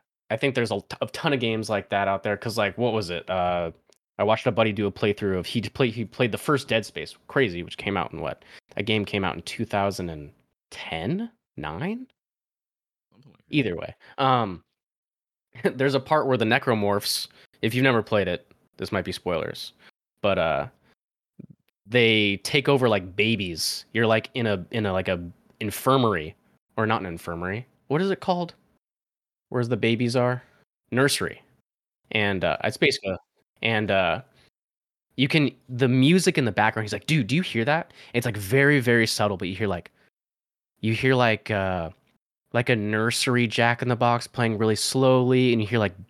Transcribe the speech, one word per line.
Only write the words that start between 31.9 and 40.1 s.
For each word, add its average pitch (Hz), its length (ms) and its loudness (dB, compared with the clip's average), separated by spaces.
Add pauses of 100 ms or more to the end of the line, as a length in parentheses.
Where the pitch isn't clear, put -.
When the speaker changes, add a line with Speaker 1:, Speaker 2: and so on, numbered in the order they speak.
Speaker 1:
And, 101 320 0
uh, 82 200 2
it's 107 120 -2
basically, 101 400 -2 (460)
and, 110 300 0
uh, 92 300 2 (920)
you 131 120 2
can, 151 220 2 (180)
the 127 200 0
music 156 500 4
in 139 60 2
the 110 80 0
background, 107 320 2
he's 104 80 -8
like, 104 140 -8
"Dude, 147 200 2
do 117 100 0
you 185 60 0
hear 117 220 -2
that?" 156 280 -2 (220)
It's, 120 120 -2
like, 107 100 -4
very, 135 440 4
very 117 260 4
subtle, 104 300 0
but 90 120 -6
you 95 60 -6
hear, 104 140 -2
like, 90 220 -6 (880)